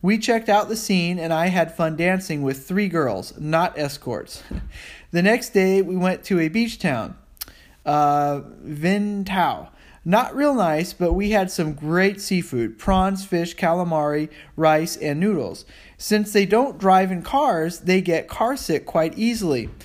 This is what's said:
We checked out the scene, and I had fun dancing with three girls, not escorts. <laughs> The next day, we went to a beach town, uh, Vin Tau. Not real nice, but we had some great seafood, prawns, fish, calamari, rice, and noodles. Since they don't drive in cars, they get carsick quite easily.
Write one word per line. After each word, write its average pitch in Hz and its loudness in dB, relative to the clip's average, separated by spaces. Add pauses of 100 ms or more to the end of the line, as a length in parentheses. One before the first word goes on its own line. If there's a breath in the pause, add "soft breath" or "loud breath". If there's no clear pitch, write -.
We 202 2
checked 226 0
out 208 2
the 220 -2
scene, 180 0
and 165 -2
I 165 2
had 170 0
fun 160 -2
dancing 175 0
with 135 -4
three 196 0
girls, 135 -2
not 160 0
escorts. 139 -8
<laughs> - -14
The 170 0
next 226 2
day, 190 4
we 185 -2
went 180 0
to 185 2
a 160 2
beach 226 -2
town, 117 -4 (720 loud breath)
uh, 147 2 (200)
Vin 196 -2
Tau. 170 0 (340 soft breath)
Not 208 2
real 285 2
nice, 170 0
but 170 0
we 202 0
had 214 2
some 156 -2
great 180 0
seafood, 170 -2
prawns, 190 0
fish, 170 -4
calamari, 156 0 (260 loud breath)
rice, 156 2
and 147 -4
noodles. 160 -2 (320 loud breath)
Since 208 -2
they 202 4
don't 220 2
drive 190 4
in 175 -6
cars, 185 0
they 185 2
get 170 0
carsick 233 -2
quite 165 0
easily. 180 0 (140 loud breath)